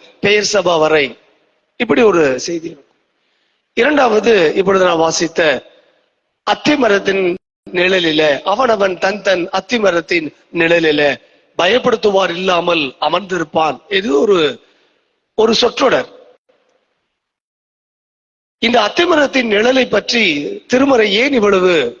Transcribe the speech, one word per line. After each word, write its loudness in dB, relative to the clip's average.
பெயர் 0
சபா 0
வரை, 2
இப்படி 0
ஒரு 2
செய்தி -8
இருக்கும். -20
இரண்டாவது, 2
இப்பொழுது 2
நான் 2
வாசித்த -2
அத்திமரத்தின் 0
நிழலில, 0
அவனவன் 0
தன் -2
தன் 0
அத்திமரத்தின் -2
நிழலில 2
பயப்படுத்துவார் 0
இல்லாமல் 0
அமர்ந்திருப்பான். -4
இது -4
ஒரு, 2
ஒரு 2
சொற்றொடர். 0
இந்த 0
அத்திமரத்தின் 0
நிழலை 2
பற்றி -2
திருமறை 2
ஏன் 0
இவ்வளவு 2